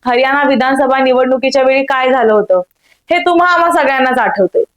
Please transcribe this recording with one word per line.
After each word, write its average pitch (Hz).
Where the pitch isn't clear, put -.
हरियाणा 262
विधानसभा 269
निवडणुकीच्या 262
वेळी 269
काय 262
झालं 240
होतं 208
हे 339
तुम्हा 349
आम्हा 339
सगळ्यांनाच 262
आठवतंय. 196